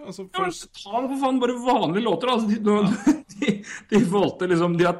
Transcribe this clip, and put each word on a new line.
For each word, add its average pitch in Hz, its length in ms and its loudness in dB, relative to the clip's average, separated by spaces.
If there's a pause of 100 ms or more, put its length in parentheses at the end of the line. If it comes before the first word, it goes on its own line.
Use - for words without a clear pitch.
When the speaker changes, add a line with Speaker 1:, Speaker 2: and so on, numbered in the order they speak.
Speaker 1:
Altså, 196 240 -14
Speaker 2:
Ja, 359 180 -6
men 359 80 -2
Speaker 1:
for - 220 -14
Speaker 2:
ta 220 320 -6
for 269 160 -4
faen 262 180 2
bare 247 160 0
vanlige 226 480 0
låter, 240 300 0
altså. 220 160 0
De, 220 100 2
nå, 208 160 2
Speaker 1:
Ja. 208 400 2
Speaker 2:
<laughs> - 240 -14
de, 269 140 0 (380)
de 214 140 6
valgte 180 460 0
liksom, 175 260 2
de 170 80 4
har 175 160 2